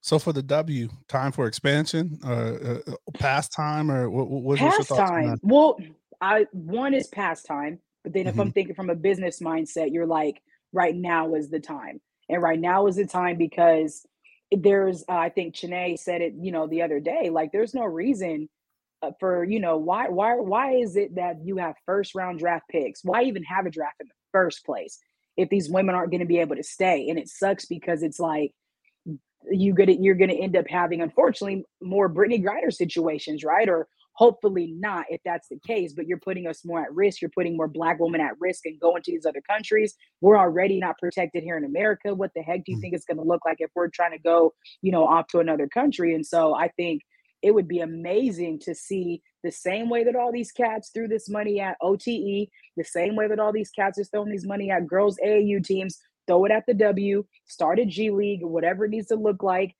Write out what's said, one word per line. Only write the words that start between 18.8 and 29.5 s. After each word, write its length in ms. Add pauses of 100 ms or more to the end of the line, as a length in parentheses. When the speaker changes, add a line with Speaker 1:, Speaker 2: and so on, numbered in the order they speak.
Speaker 2:
uh, 160
for, 260
you 140
know, 180
why, 320
why, 260
why 380
is 240
it 180
that 300
you 120
have 180 (100)
first 300
round 240
draft 300
picks? 360
Why 180
even 220
have 220
a 40
draft 300
in 60
the 60 (200)
first 320
place 340 (380)
if 120
these 200
women 260
aren't 160
gonna 140
be 140
able 180
to 60
stay? 460
And 100
it 100
sucks 360
because 380
it's 160
like, 320 (1000)